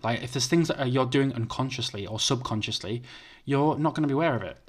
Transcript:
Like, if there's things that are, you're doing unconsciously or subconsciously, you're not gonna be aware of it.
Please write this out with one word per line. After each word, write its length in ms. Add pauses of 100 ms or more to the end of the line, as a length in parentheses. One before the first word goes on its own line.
Like, 220
if 80
there's 160
things 200
that 120
are, 80
you're 180
doing 280
unconsciously 720
or 120
subconsciously, 840 (400)
you're 340
not 160
gonna 140
be 60
aware 200
of 80
it. 140 (120)